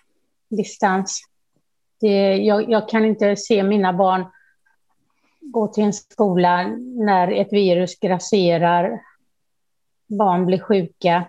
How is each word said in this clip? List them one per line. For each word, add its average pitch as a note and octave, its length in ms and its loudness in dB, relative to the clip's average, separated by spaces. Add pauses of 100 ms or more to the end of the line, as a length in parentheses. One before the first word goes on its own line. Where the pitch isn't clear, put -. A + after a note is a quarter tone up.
(500)
distans. G3 720 -4 (760)
Det, G3 360 2
jag, G#3+ 340 0
jag A3 180 0
kan A3 160 0
inte G3+ 320 0
se G3+ 260 0
mina G3 300 0
barn F#3 340 0 (1120)
gå A#3 280 -4
till G#3+ 160 -2
en G#3 80 0
skola F3+ 760 0 (120)
när G#3+ 540 0
ett G3+ 200 -2
virus F#3 460 0
grasserar, F3 1040 0 (1040)
barn F#3+ 400 0
blir F#3 120 0
sjuka, F3+ 720 0